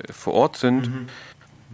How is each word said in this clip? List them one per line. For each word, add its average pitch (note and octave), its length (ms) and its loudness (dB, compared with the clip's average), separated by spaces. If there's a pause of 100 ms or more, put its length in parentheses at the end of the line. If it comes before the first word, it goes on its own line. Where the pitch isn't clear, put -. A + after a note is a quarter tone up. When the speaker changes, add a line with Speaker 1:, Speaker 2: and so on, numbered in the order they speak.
(120)
Speaker 1:
vor - 220 -4
Ort B2 220 4
sind. B2+ 320 2
Speaker 2:
Mhm. B2+ 200 -6 (640)